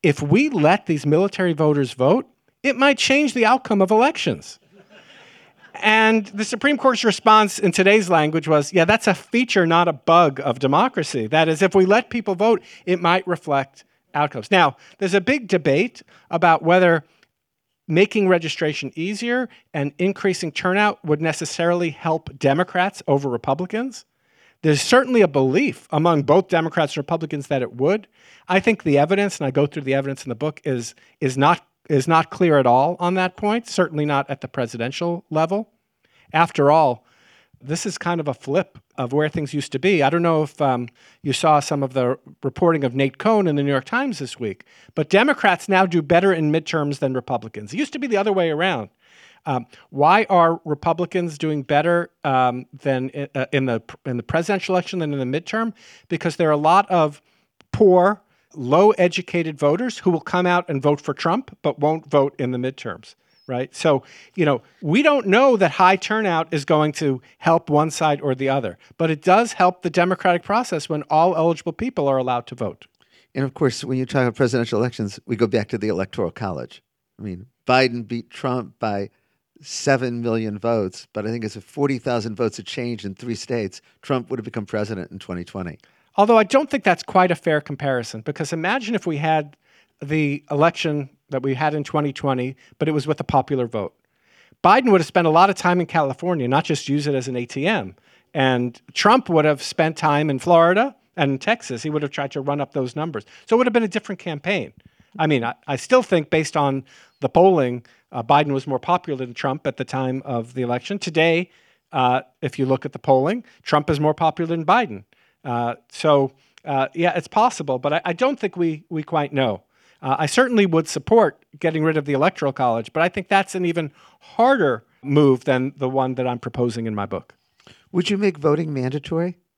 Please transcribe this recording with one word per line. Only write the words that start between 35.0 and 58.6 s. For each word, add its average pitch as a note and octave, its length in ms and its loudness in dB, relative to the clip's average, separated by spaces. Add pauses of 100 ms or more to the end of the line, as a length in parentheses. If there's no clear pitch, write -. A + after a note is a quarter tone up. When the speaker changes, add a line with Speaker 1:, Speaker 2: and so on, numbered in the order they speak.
Speaker 1:
level. E3 440 -2 (600)
After D#3 380 2
all, D3+ 340 2 (580)
this C#3 220 -8
is G3 140 -8
kind F3 220 -4
of D3 80 -4
a C3 40 -4
flip D3+ 460 -4 (180)
of B2+ 160 -6
where D3+ 160 0
things D3 240 -6
used C#3+ 200 -6
to C3+ 60 -6
be. F3 240 2
I C3+ 60 4
don't E3+ 140 0
know D#3+ 200 2
if, D3+ 200 -4
um, B2 260 -2 (340)
you C#3 120 -2
saw D3+ 260 4
some C#3+ 220 -4
of B2+ 100 -4
the B2+ 260 0 (240)
reporting D#3 420 0
of B2 100 -2
Nate C3+ 240 -2
Cohn G#3+ 280 2
in D3 100 0
the C#3+ 60 0
New C#3+ 80 0
York C3+ 140 0
Times B3 340 -4
this C3 220 -12
week, G#2 240 -8 (300)
but D3+ 160 -4
Democrats G#3 580 2
now F#3+ 160 4
do E3+ 160 0
better F3 320 2
in D#3 180 0
midterms D3+ 500 -2
than C3 120 -2
Republicans. A2 640 -8
It - 20 -6
used C#4+ 160 -4
to D4 60 -10
be C4+ 80 -6
the A#3 100 0
other G3+ 160 0
way F3+ 180 2
around. D3+ 380 -2 (560)
Um, B2+ 220 -4 (240)
why E3 400 4
are E3+ 340 4
Republicans E3 720 -4
doing D3+ 260 -4
better, E3+ 480 0 (140)
um, B2+ 480 0
than C3 420 -4
i-, C#3 200 -8
uh, C3 180 -4
in C3+ 140 0
the A2+ 140 -2
pr-, - 160 -20 (120)
in B2 80 -6
the A#2 60 -6
presidential F3+ 520 -2
election F3+ 260 -2
than D3+ 120 -4
in C3 180 -4
the D3+ 100 -4
midterm? A3 340 -4 (340)
Because D#3+ 280 -4
there E3 120 2
are D3+ 40 4
a D3 40 4
lot E3 340 4
of D#3 300 0 (520)
poor, F#3+ 500 4 (320)
low-educated E3+ 1040 2